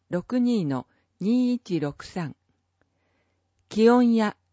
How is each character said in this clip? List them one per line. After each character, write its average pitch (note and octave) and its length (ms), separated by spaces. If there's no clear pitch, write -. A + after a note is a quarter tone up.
六 F3+ 280
二 A#3+ 280
の C3 200
二 B3 340
一 F#3 260
六 C#3+ 240
三。 D#3 320
気 A3 220
温 A#3+ 240
や A3 220